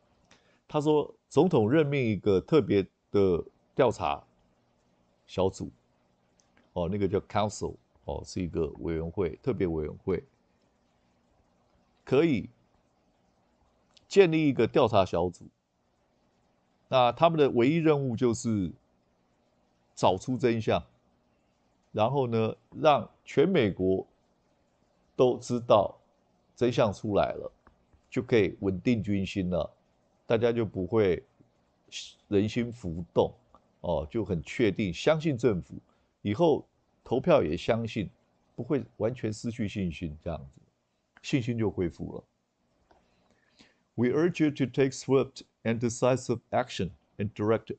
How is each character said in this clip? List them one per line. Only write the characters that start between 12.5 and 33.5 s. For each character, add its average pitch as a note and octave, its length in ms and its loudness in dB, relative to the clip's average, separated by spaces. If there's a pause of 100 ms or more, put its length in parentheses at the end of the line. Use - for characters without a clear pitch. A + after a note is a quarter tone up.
建 F#3 240 6
立 D#3+ 160 2
一 C3+ 60 2
个 A#2 140 2
调 C3+ 200 4
查 G#2 160 4
小 F2+ 260 -2
组， - 160 -18 (1400)
那 B2 240 4
他 D#3+ 180 4
们 E3 100 0
的 C3+ 120 6
唯 A#2+ 180 4
一 E3 80 2
任 D#3 220 2
务 C3 160 -2
就 A#2+ 180 2
是 G#2+ 380 -2 (1200)
找 F#2+ 220 2
出 B2+ 200 -6
真 A#2 240 0
相， G#2+ 220 -2 (1080)
然 A2 180 0
后 C3+ 180 -2
呢， A2+ 280 -2 (240)
让 D3 300 2 (140)
全 C#3+ 240 2
美 C#3 240 2
国 F#2 340 0 (1080)
都 B2 220 4
知 A#2+ 220 -4
道 A2+ 360 4 (600)
真 A#2+ 160 0
相 A#2 220 0
出 G#2 220 -4
来 C#2+ 180 2
了， D2 180 -12 (580)
就 B2+ 120 -4
可 A#2+ 160 2
以 G2 220 2
稳 F#2+ 220 -2
定 A#2+ 200 0
军 G2 240 -2
心 F2+ 240 -4
了， E2 220 -4 (560)
大 A#2+ 100 0
家 A#2 140 0
就 A#2 140 0
不 F#2 200 -6
会 F#2+ 380 2 (1040)
人 G2+ 200 0
心 A#2+ 240 -4
浮 F2 320 -8 (100)
动， G2+ 200 0 (480)